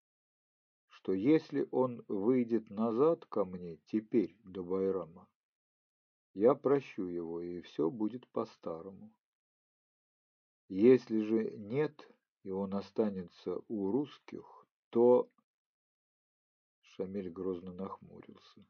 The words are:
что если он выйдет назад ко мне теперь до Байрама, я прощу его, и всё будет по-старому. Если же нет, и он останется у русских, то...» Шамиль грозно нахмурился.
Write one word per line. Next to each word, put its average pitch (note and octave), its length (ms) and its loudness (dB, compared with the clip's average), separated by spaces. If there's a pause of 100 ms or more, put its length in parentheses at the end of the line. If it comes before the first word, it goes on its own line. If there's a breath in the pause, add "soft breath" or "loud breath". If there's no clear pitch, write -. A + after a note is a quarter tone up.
(880)
что - 240 -8
если C#3 580 0
он B2+ 380 -2
выйдет A2+ 640 0
назад A#2 560 0
ко G#2 180 -2
мне F2+ 320 -10 (100)
теперь G#2+ 560 -2
до F#2 220 -10
Байрама, F#2 640 -4 (1040)
я A2 200 6
прощу C3+ 500 0
его, E2+ 380 -6
и F2 180 -8
всё D3 300 -2
будет A2+ 380 -4
по-старому. G2 840 -10 (1600)
Если A2 520 4
же A2 380 -2
нет, C3+ 500 -6 (360)
и G2 60 -10
он F#2+ 240 -4
останется G2+ 920 -4
у G2+ 240 -2
русских, - 720 -6 (220)
то...» B2 420 6 (1500)
Шамиль F#2+ 500 -8
грозно F2+ 420 -8
нахмурился. F2+ 960 -16